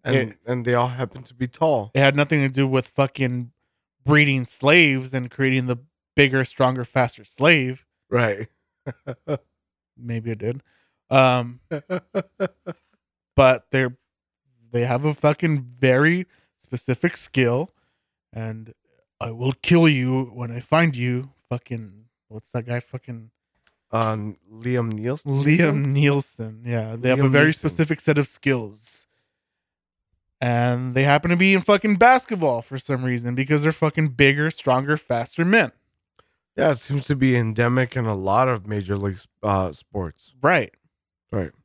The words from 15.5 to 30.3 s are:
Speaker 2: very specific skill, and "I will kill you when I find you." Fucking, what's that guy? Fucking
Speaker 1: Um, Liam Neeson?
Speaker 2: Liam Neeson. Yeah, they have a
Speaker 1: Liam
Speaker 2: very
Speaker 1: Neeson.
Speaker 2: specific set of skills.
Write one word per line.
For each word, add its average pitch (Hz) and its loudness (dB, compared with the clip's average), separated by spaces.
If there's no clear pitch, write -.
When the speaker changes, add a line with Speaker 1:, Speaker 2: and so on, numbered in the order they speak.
Speaker 2:
very 151 2
specific - -4
skill, 127 -2
and 113 -12
"I 117 -8
will 123 -4
kill 170 4
you 131 0
when 120 -12
I 120 -10
find 160 0
you." 123 -4
Fucking, 113 -10
what's 110 -18
that 117 -8
guy? 120 -6
Fucking 117 -16
Speaker 1:
Um, 110 -2
Liam 117 -4
Neeson? 135 -4
Speaker 2:
Liam 147 4
Neeson. 135 0
Yeah, 113 -4
they 123 0
have 127 2
a 143 4
Speaker 1:
Liam 135 4
Speaker 2:
very 147 6
Speaker 1:
Neeson. 156 -2
Speaker 2:
specific 156 -2
set 147 2
of 143 0
skills. 110 -6